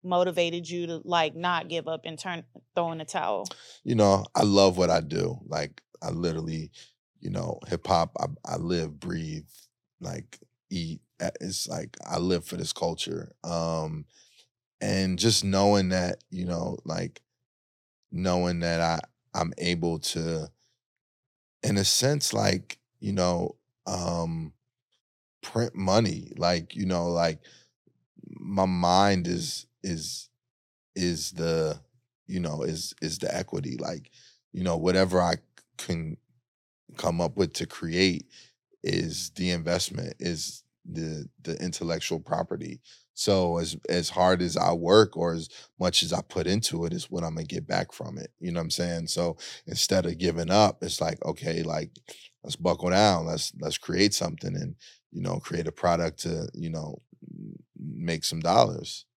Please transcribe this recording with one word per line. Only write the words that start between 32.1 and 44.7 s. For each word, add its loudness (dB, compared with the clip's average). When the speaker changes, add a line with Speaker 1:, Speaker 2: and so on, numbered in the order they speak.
Speaker 2:
you -4
know, -2
is, -4
is -6
the -2
equity. -4
Like, -8
you -6
know, 2
whatever 4
I 4
can -4
come 0
up 0
with 2
to -4
create 0
is -2
the 0
investment, -2
is -6
the, -8
the -6
intellectual -4
property. -4
So 2
as, -4
as 0
hard 6
as 0
I 4